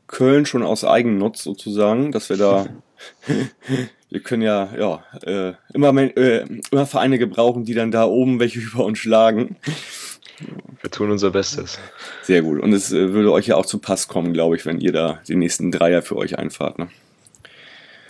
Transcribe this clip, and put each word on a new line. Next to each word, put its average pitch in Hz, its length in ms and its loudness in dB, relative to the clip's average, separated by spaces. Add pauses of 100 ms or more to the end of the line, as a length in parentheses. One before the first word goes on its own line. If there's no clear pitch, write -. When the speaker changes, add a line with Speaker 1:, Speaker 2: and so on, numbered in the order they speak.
Speaker 1:
Köln, 135 360 4
schon 123 200 -2
aus 87 200 -2
Eigennutz 110 600 0
sozusagen, 107 680 -2
dass - 200 -6
wir 95 60 0
da, 98 300 2 (600)
<laughs> - 840 -6
wir - 100 -6
können 117 220 -2
ja, 101 260 0 (100)
ja, 87 260 -4 (180)
äh, 92 320 -4 (180)
immer 143 200 4
men-, 135 240 2
äh, 127 280 4 (280)
immer 139 140 2
Vereine 131 320 2
gebrauchen, 120 460 0
die 113 100 -6
dann 113 180 0
da 113 140 4
oben 127 340 2
welche 120 200 -2
<laughs> 110 120 -12
über 117 120 0
uns 107 140 -4
schlagen. 110 580 2 (1200)
Speaker 2:
Wir - 100 -12
tun 104 200 -2
unser 98 200 2
Bestes. 90 480 -4 (440)
Speaker 1:
Sehr 87 200 4
gut. 78 180 0
Und 107 120 2
es, 98 200 0
äh, 92 200 2
würde 104 200 4
euch 98 140 2
ja 113 100 4
auch 92 100 2
zu 107 120 -6
Pass - 300 -4
kommen, 87 240 -2
glaub 82 220 2
ich, 82 120 -6
wenn 80 140 -4
ihr 90 120 0
da 80 360 -2
die 87 80 -2
nächsten 87 340 0
Dreier 87 320 2
für - 140 -6
euch - 220 -6
einfahrt, - 400 -8
ne? 87 100 -8 (1200)